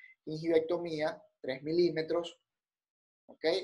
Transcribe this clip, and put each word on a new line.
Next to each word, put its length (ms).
gingivectomía, 1000
tres 220
milímetros, 760
¿ok? 180